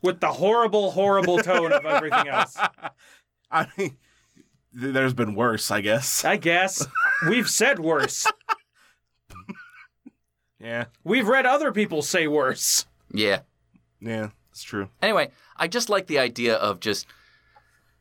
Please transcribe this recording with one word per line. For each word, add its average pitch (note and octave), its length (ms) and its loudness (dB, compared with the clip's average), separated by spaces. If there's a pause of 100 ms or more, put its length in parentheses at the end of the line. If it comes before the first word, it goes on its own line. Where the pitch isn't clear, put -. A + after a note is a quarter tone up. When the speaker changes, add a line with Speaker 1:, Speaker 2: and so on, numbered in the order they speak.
Speaker 1:
With F3+ 180 0
the D3+ 140 0
horrible, G#3 580 2
horrible F#3 480 2
tone E3 320 2
of C#4+ 140 2
everything G3 420 0
else. G3 300 -2 (460)
Speaker 2:
<laughs> - 480 -20
I D#3+ 160 0 (100)
mean, E3+ 200 -6 (800)
th-, C3 160 -6
there's C3 200 2
been A2+ 200 -2
worse, A2 380 0
I G#2 100 0
guess. A2 440 0
Speaker 1:
I F3 120 2
guess. F3 480 0 (440)
We've A#3 200 0
said A#3 300 2
worse. D#3 520 -2
Speaker 2:
<laughs> - 40 -6 (2250)
Yeah. A#2 220 -6 (180)
Speaker 1:
We've G#3+ 240 0
read C4 200 4
other C#4+ 240 2
people F#3+ 320 -2
say E3 240 0
worse. C#3 580 0 (260)
Speaker 3:
Yeah. G2+ 280 2 (600)
Speaker 2:
Yeah, A2 300 -8 (220)
it's - 100 -20
true. G2 280 -6 (120)
Speaker 3:
Anyway, F#3 300 0 (260)
I E3 100 -2
just A#3 220 -4
like G3 160 0
the D3+ 140 0
idea A#2+ 340 0
of G2+ 260 0
just G#2 280 -4 (920)